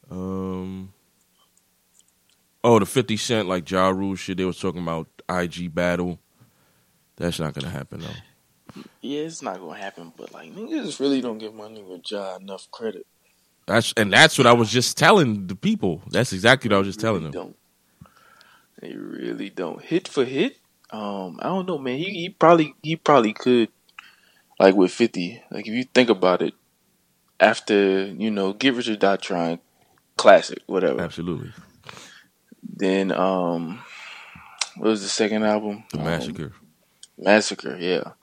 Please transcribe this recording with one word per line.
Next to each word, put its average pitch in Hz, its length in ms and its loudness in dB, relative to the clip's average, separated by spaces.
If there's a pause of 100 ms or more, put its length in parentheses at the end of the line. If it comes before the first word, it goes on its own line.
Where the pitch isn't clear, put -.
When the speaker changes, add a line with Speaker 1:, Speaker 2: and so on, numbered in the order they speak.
(100)
Speaker 1:
Um, 95 800 -8 (1700)
oh, 117 140 8
the 98 80 4
fifty 113 300 0
Cent, 107 320 -2
like, 92 200 -4
Ja 92 220 4
Rule 95 260 -2
shit. 92 220 -8
They 95 60 0
was 90 140 -4
talking 90 240 -6
about 82 260 -6 (200)
I 90 200 -2
G 87 200 -10
battle. 87 500 -2 (1000)
That's 85 240 -4
not 76 140 -6
gonna 69 160 -10
happen, 71 300 -12
though. - 840 -18 (200)
Speaker 2:
Yeah, 143 200 -8
it's 160 200 -12
not 92 180 -8
gonna 87 180 -14
happen, 85 380 -14
but, - 160 -18
like, 80 220 -20
niggas 233 460 -8
really 135 200 0
don't 117 180 -6
give 110 160 -14
my 107 140 -16
nigga 95 320 -18 (100)
Ja 98 260 -8
enough 95 340 -16
credit. 110 360 -12 (600)
Speaker 1:
That's, 113 300 2
and 101 160 2
that's 151 260 6
what - 80 6
I 120 60 10
was 117 180 4
just 120 260 0
telling 127 500 4
the 95 100 -8
people. 107 540 -2
That's 110 220 0
exactly 117 380 4
what 101 60 4
I - 20 6
was 98 100 2
just 92 120 -10
Speaker 2:
They - 60 -4
Speaker 1:
telling 98 180 0
Speaker 2:
really 76 80 -10
Speaker 1:
them. 90 100 -10
Speaker 2:
don't. 92 140 -18 (1200)
They - 160 -16
really 58 540 -10
don't. - 320 -8
Hit 170 260 -4
for 135 160 0
hit, 143 320 -2 (340)
um, 101 520 -8
I 135 60 -6
don't 185 180 -4
know, 170 120 -4
man. 131 200 -4
He, 165 60 -6
he 180 260 -8
probably, 160 520 4
he 160 140 -4
probably 117 360 4
could, 120 360 2 (880)
like, 95 160 8
with 95 160 6
fifty. 110 500 -2 (120)
Like, 104 160 -10
if 107 60 -8
you 127 100 -2
think 127 240 4
about 92 340 2
it, 80 120 -4 (840)
after, 101 680 4
you 101 240 -6
know, 98 220 -2
Get 127 220 2
Rich 117 140 -4
or 110 80 -2
Die 98 200 2
Trying, 85 420 -4 (580)
classic, - 500 6
whatever. 90 340 0
Speaker 1:
Absolutely. 85 500 -6 (1120)
Speaker 2:
Then, 95 500 -2
um, 90 680 -2 (960)
what 110 140 0
was 107 120 -2
the 95 60 -10
second 107 360 -2
album? 107 480 -2
Speaker 1:
The 78 60 -8
Speaker 2:
Um, 78 60 -4
Speaker 1:
Massacre. 80 480 -6 (640)
Speaker 2:
Massacre, 101 600 0
yeah. 87 320 -2 (100)